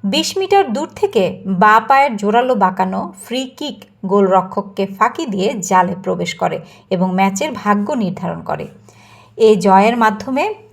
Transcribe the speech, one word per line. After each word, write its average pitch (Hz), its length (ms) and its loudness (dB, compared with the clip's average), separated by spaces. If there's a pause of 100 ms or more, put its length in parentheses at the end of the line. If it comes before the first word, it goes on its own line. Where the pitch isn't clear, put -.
বিশ 285 340 -2
মিটার 381 360 2
দূর 294 220 -4
থেকে 190 500 -2
বাঁ 214 420 4
পায়ের 269 300 2
জোরালো 233 380 0
বাঁকানো 190 580 -2 (100)
ফ্রি 254 220 -6
কিক 262 320 -12 (280)
গোলরক্ষককে 196 800 0
ফাঁকি 226 400 -2
দিয়ে 202 340 -2
জালে 180 360 0
প্রবেশ 175 400 -6
করে 160 240 -4 (300)
এবং 185 240 0
ম্যাচের 196 380 0
ভাগ্য 208 420 -2
নির্ধারণ 180 480 -4
করে। 156 260 -8 (680)
এ 220 180 6
জয়ের 196 420 4
মাধ্যমে 254 560 -2 (200)